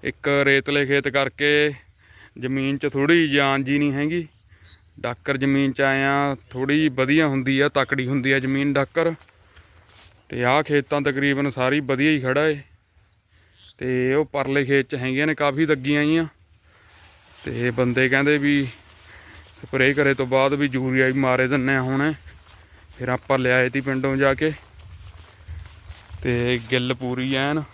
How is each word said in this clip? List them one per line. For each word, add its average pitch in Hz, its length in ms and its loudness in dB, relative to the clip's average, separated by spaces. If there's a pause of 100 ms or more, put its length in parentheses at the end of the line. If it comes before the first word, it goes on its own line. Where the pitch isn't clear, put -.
ਇੱਕ - 240 -6 (180)
ਰੇਤਲੇ 139 400 2
ਖੇਤ 139 240 0
ਕਰਕੇ 143 640 0 (640)
ਜ਼ਮੀਨ 135 420 -4
'ਚ 139 160 -2
ਥੋੜ੍ਹੀ 156 340 2
ਜਾਨ 139 360 0
ਜੀ 135 160 -2
ਨਹੀਂ 143 140 0
ਹੈਗੀ। 156 340 -4 (720)
ਡਾਕਰ 123 380 -6
ਜ਼ਮੀਨ 139 340 0
'ਚ 131 100 -4
ਆਏ 135 220 2
ਆ, 139 320 0 (140)
ਥੋੜ੍ਹੀ 143 420 0
ਵਧੀਆ 139 360 2
ਹੁੰਦੀ 135 320 0
ਆ, 143 100 4
ਤਕੜੀ 135 380 0
ਹੁੰਦੀ 135 240 0
ਆ 135 80 2
ਜ਼ਮੀਨ 139 340 -2
ਡਾਕਰ। 165 400 0 (1160)
ਤੇ 123 160 -4
ਆਹ 135 180 4
ਖੇਤ 143 260 0
ਤਾਂ 147 120 0
ਤਕਰੀਬਨ 139 500 0
ਸਾਰੀ 131 300 0
ਵਧੀਆ 135 300 0
ਹੀ 151 100 0
ਖੜਾ 135 260 0
ਏ, 147 140 -2 (1160)
ਤੇ 127 360 0
ਉਹ 147 120 2
ਪਰਲੇ 139 400 -2
ਖੇਤ 139 240 0
'ਚ 151 60 -6
ਹੈਗੀਆਂ 131 320 -2
ਨੇ 156 80 -2
ਕਾਫੀ 143 300 0
ਲੱਗੀਆਂ 143 340 0
ਆਈਆਂ। 160 260 2 (1120)
ਤੇ 123 320 -4
ਬੰਦੇ 123 380 0
ਕਹਿੰਦੇ 139 280 2
ਵੀ 143 300 0 (960)
ਸਪਰੇਅ 135 340 2
ਕਰੇ 139 180 2
ਤੋਂ 135 140 -2
ਬਾਅਦ 135 260 2
ਵੀ 143 140 -2
ਯੂਰੀਆ 131 400 0
ਵੀ 131 120 0
ਮਾਰੇ 127 280 2
ਦਿੰਨੇ 135 280 0
ਆ 131 60 0
ਹੁਣ। 135 320 -2 (840)
ਫਿਰ 123 120 -8
ਆਪਾਂ 127 300 -2
ਲਿਆਏ 127 300 2
ਤੀ 135 120 -4
ਪਿੰਡੋਂ 135 360 -2
ਜਾ 135 160 2
ਕੇ, 151 180 -2 (1700)
ਤੇ 120 360 -2 (120)
ਗਿੱਲ 127 220 0
ਪੂਰੀ 127 420 -4
ਐਨ 143 260 -2 (120)